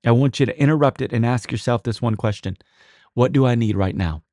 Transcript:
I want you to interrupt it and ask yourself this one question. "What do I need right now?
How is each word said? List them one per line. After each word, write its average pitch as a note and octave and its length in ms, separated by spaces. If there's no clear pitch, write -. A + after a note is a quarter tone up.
I A#2 60
want B2 300
you C3+ 80
to - 120
interrupt C#3+ 420
it B2+ 120
and A2+ 100
ask A#2+ 280
yourself A#2 320
this A#2 180
one A2+ 140
question. G2+ 420
"What C3 180
do C3+ 140
I B2 80
need A2+ 220
right F#2+ 200
now? D#2+ 380